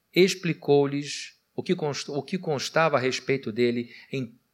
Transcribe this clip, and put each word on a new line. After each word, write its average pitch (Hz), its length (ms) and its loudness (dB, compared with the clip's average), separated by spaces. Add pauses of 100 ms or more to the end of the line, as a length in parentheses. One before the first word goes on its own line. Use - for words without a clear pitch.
(160)
explicou-lhes 143 1200 2 (220)
o 120 80 -6
que 180 120 0
const-, 147 340 -6
o 143 120 -6
que 185 160 -6
constava 156 600 0
a - 20 2
respeito 131 520 -2
dele 120 400 0 (200)
em 135 240 -8 (180)